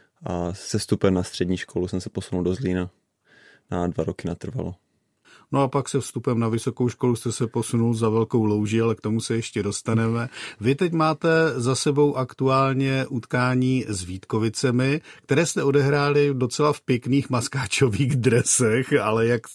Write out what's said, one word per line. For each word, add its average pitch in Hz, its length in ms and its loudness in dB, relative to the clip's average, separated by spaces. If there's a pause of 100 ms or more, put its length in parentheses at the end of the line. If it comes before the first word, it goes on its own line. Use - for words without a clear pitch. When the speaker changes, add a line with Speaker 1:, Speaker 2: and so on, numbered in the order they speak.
(260)
Speaker 1:
a 87 280 -4
se - 240 -4
vstupem 98 360 0
na 90 80 2
střední 90 340 -4
školu 90 320 -6
jsem 92 120 -6
se - 100 -10
posunul 92 340 -4
do 90 100 0
Zlína. 90 360 -2 (800)
Na 87 160 -2
dva 85 180 -2
roky - 240 -6
natrvalo. 87 460 -8 (760)
Speaker 2:
No 135 100 2
a 135 60 2
pak 135 200 -2
se 139 120 -2
vstupem 117 380 -4
na 117 100 2
vysokou 113 400 -2
školu 120 280 0
jste 113 160 -6
se - 140 -4
posunul 117 480 0
za 113 140 0
Velkou 110 360 2
Louži, 104 360 2
ale 113 140 2
k - 60 -14
tomu 110 200 -2
se 117 160 -4
ještě 113 260 -4
dostaneme. 113 680 -2 (320)
Vy 117 140 2
teď 165 180 -2
máte 160 360 0 (280)
za 127 180 0
sebou 147 420 2
aktuálně 135 920 0
utkání 127 800 0
s 98 160 -4
Vítkovicemi, 117 960 0 (220)
které 143 240 2
jste - 160 -2
odehráli 143 720 4
docela 131 380 2
v - 80 -6
pěkných 131 500 0
maskáčových 127 840 0
dresech, 120 760 2
ale 113 340 2
jak 117 160 0 (120)